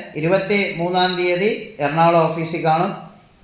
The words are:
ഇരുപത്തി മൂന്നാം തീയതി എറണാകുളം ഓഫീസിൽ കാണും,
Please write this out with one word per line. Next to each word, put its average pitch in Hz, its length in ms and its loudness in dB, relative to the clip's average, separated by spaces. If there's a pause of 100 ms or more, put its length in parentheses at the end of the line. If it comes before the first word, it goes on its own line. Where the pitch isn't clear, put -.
(160)
ഇരുപത്തി 190 600 0
മൂന്നാം 180 400 0
തീയതി 180 640 -2
എറണാകുളം 165 420 4
ഓഫീസിൽ 160 440 -2
കാണും, 165 320 0 (460)